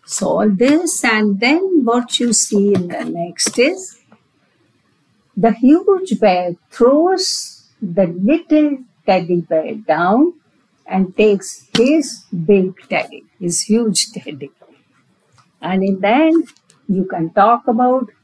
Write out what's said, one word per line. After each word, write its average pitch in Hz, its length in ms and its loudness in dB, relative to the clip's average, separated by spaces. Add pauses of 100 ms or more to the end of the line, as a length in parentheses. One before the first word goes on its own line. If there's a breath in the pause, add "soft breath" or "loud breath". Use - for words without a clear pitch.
So - 200 -4
all 185 200 0
this, 277 560 0
and 214 360 0
then 320 440 0
what 240 360 -2
you 240 120 0
see 202 400 0
in 180 140 0
the 170 180 -8
next 170 540 -4
is 320 400 -2 (1400)
the 214 160 2
huge 370 680 2
bear 180 340 2 (160)
throws 330 1000 0 (140)
the 185 240 0
little 285 720 0 (260)
teddy 180 360 0
bear 160 340 -4
down 190 600 0 (520)
and 190 300 -2
takes 208 600 0
his 285 540 0
big 190 460 0 (120)
teddy, - 360 -8 (160)
his 175 220 -6
huge 220 500 -2
teddy. 143 400 -14 (1080)
And 190 220 -2
in 196 180 -2
the 202 80 0
end, 320 400 2 (400)
you 185 160 0
can 175 260 -6
talk 226 360 2
about 247 420 0 (160)